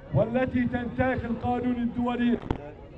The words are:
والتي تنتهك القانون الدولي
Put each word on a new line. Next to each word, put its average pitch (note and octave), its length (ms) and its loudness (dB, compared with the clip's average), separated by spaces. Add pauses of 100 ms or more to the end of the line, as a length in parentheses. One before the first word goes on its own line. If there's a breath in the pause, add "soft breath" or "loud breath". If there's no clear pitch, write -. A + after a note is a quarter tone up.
(140)
والتي B3 520 4
تنتهك A#3+ 600 0
القانون B3 500 0
الدولي A#3+ 640 2 (600)